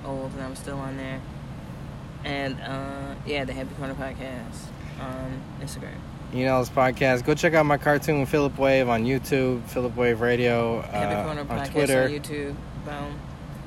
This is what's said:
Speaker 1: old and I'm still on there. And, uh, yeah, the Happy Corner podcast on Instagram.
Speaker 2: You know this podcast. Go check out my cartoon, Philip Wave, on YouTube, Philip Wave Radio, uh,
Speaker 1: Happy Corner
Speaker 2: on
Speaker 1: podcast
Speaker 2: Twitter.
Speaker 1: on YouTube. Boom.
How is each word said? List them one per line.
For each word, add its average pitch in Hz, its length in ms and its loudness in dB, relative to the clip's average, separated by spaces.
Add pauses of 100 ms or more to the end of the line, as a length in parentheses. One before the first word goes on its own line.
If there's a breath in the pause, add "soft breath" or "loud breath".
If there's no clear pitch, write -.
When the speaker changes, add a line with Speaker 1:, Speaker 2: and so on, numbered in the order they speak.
Speaker 1:
old 135 280 -6
and 139 100 -8
I'm 131 120 -8
still 139 220 -8
on 135 200 -6
there. 131 220 -6 (1040)
And, 139 380 -4
uh, 139 540 -6 (100)
yeah, 143 200 -2
the 127 80 -6
Happy 131 220 -6
Corner 135 200 -6
podcast 127 680 -8 (360)
on 131 400 -6 (200)
Instagram. 135 340 -8 (380)
Speaker 2:
You 127 120 2
know 131 140 6
this 120 100 2
podcast. 127 560 4
Go 151 80 6
check 156 200 4
out 156 120 8
my 147 120 4
cartoon, 147 480 4
Philip 143 320 2
Wave, 135 320 6
on 113 160 4
YouTube, 127 600 2
Philip 123 300 -2
Wave 120 260 4
Radio, 120 580 4
uh, - 120 -8
Speaker 1:
Happy 104 340 0
Corner - 160 -4
Speaker 2:
on 143 60 -6
Speaker 1:
podcast 123 240 -4
Speaker 2:
Twitter. 135 320 4
Speaker 1:
on 127 60 2
YouTube. 147 460 -4 (300)
Boom. 147 340 -8 (480)